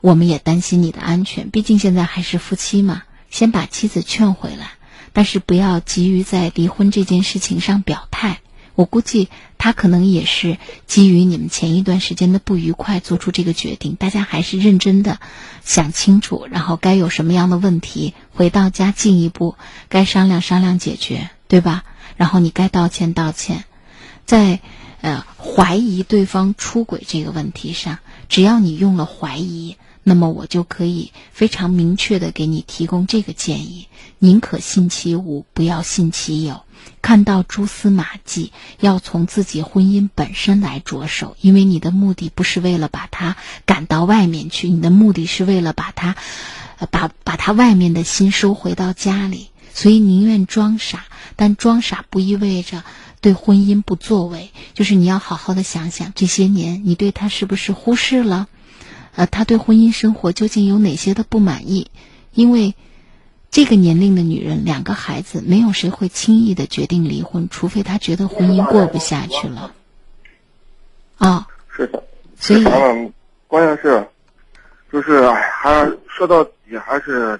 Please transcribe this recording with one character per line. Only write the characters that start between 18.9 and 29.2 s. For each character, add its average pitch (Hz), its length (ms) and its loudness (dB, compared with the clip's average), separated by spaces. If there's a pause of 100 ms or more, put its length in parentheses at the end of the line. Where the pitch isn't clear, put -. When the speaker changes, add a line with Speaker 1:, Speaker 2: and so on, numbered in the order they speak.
Speaker 1:
进 190 300 2
一 170 80 0
步 170 260 -6 (340)
该 190 160 2
商 190 220 2
量 180 140 2
商 180 200 0
量 180 160 2
解 - 200 -4
决， - 340 -8 (160)
对 180 140 6
吧？ 175 220 -2 (320)
然 170 140 0
后 185 100 2
你 170 120 2
该 190 160 0
道 175 220 0
歉 165 240 -4
道 165 180 -2
歉。 - 320 -8 (640)
在， 202 340 4 (420)
呃， 151 220 -6 (140)
怀 180 380 0
疑 202 280 0
对 196 220 2
方 190 320 0
出 - 260 -4
轨 - 240 -8
这 156 160 -6
个 156 60 -8
问 147 220 -8
题 156 220 -12
上， - 260 -8 (280)
只 - 140 2
要 226 180 4
你 170 160 0
用 190 220 2
了 156 80 -2
怀 143 320 -12